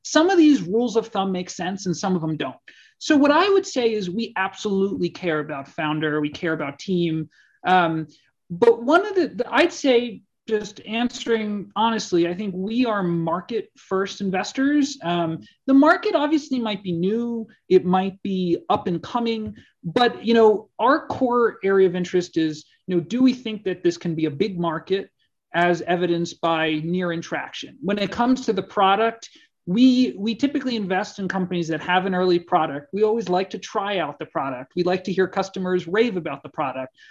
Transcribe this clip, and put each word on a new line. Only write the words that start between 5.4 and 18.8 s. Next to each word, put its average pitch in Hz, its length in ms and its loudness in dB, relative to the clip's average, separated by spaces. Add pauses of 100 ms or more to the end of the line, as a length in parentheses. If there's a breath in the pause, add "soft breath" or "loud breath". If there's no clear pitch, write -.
about 147 260 -10
founder. 151 540 -2
We 147 100 -2
care 160 220 -4
about 147 260 -6
team. 170 520 -2 (360 soft breath)
Um, 165 400 2 (440 soft breath)
but 233 320 2
one 330 240 4
of 403 80 -6
the, 339 140 2
the, 190 240 -6
I'd 320 200 4
say, 240 500 0 (240)
just 214 360 -6
answering 220 920 -4
honestly, 202 540 0
I 180 60 -4
think 196 200 -6
we 220 300 -2
are 208 180 0
market 170 720 -2
first 196 440 -4
investors. 269 840 0
Um, 165 380 -2 (260 loud breath)
the 269 60 2
market 349 420 6
obviously 294 440 0
might 214 240 -4
be 185 100 -4
new. 226 560 -2 (220 soft breath)
It 180 160 6
might 185 360 0
be 185 360 0 (100)
up 208 180 0